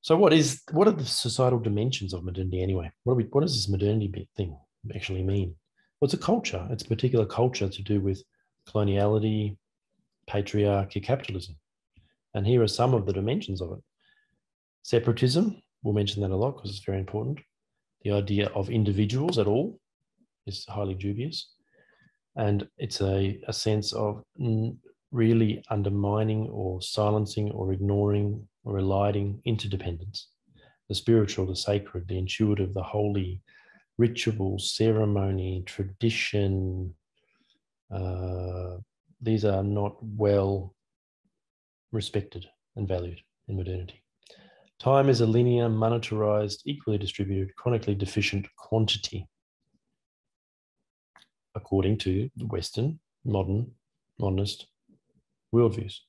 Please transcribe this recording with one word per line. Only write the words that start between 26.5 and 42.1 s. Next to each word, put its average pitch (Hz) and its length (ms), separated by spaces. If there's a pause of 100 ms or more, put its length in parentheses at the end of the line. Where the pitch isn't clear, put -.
silencing 104 720
or 95 200
ignoring 101 720 (200)
or 101 140
eliding 101 680
interdependence, 95 840 (600)
the 101 60
spiritual, 107 500
the 92 100
sacred, 98 520
the 92 100
intuitive, 95 560
the 92 100
holy, 101 580 (560)
ritual, 107 600
ceremony, 98 1080
tradition. 95 1300 (1000)
Uh, 90 840 (440)
these 110 240
are 95 180
not 101 380
well 101 760 (1160)
respected 98 540 (300)